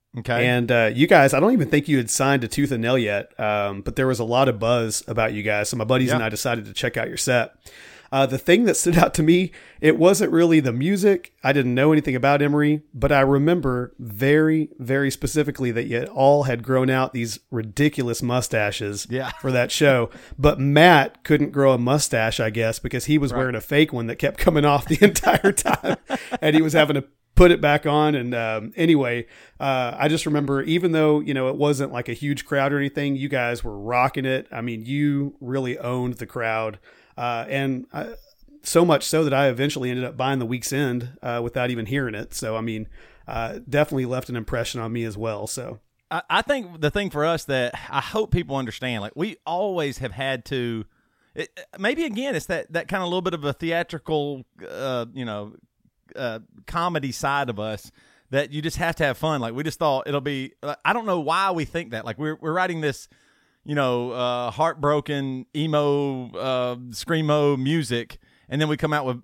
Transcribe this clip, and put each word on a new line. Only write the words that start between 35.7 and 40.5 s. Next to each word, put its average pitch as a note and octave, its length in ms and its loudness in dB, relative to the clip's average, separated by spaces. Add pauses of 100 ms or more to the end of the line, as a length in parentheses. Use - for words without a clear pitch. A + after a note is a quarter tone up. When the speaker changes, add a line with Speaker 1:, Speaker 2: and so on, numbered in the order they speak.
Speaker 2:
owned B2 400 -4
the A#2 80 -10
crowd. A2 520 -4 (380)
Uh, A#2+ 320 -6
and C3+ 440 -4
I, D#3+ 160 -8 (540)
so F3 240 4
much D3 180 4
so D#3 200 0
that C#3 100 0
I C#3 140 4
eventually C3 420 -2
ended B2 140 -4
up B2 120 -10
buying C3 220 0
the A#2+ 80 -2
Week's A#2+ 260 -6